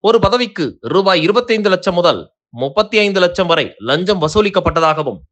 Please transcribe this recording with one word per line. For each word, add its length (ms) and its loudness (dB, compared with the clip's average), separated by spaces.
ஒரு 220 4
பதவிக்கு 400 0
ரூபாய் 340 2
இருபத்தைந்து 460 0
லட்சம் 260 -2
முதல் 240 2
முப்பத்தி 400 -2
ஐந்து 220 0
லட்சம் 260 -2
வரை 160 0
லஞ்சம் 340 0
வசூலிக்கப்பட்டதாகவும் 1000 0